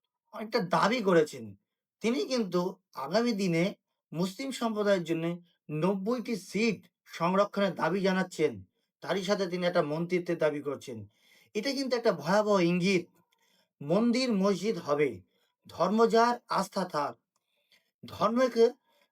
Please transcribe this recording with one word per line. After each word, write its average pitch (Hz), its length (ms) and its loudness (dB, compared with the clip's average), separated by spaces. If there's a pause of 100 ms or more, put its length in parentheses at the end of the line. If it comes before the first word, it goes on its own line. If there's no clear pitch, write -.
(400)
একটা 226 180 -4
দাবি 190 440 2
করেছেন। 151 520 2 (460)
তিনি 262 240 0
কিন্তু 190 520 -2 (180)
আগামী 233 380 0
দিনে 185 420 0 (380)
মুসলিম 190 380 -6
সম্প্রদায়ের 208 540 0
জন্য 165 340 -4 (320)
নব্বইটি 196 680 -2
সিট 202 460 -2 (220)
সংরক্ষণের 190 680 0
দাবি 165 260 0
জানাচ্ছেন, 180 640 0 (380)
তারই 175 240 -4
সাথে 196 220 0
তিনি 175 200 -2
একটা 175 160 2
মন্ত্রিত্বের 170 560 -2
দাবি 151 220 2
করছেন। 123 460 -8 (480)
এটা 220 180 -2
কিন্তু 254 240 -2
একটা 226 160 2
ভয়াবহ 190 480 2
ইঙ্গিত। 175 460 2 (760)
মন্দির 233 500 2
মসজিদ 190 460 0
হবে, 143 420 0 (460)
ধর্ম 208 400 2
যার, 233 300 4 (120)
আস্থা 180 360 -2
তার, 143 280 -4 (920)
ধর্মকে 233 640 4 (420)